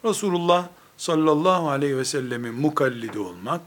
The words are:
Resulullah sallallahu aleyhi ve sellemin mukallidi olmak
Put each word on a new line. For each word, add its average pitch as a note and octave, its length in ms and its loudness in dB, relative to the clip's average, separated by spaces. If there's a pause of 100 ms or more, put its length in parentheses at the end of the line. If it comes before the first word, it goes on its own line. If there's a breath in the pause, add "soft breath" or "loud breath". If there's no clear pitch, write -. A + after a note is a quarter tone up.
Resulullah F3 640 2 (280 loud breath)
sallallahu D#3 720 2
aleyhi C#3 260 0
ve C3 80 -2
sellemin B2 500 -6
mukallidi B2 640 0
olmak G2 480 -6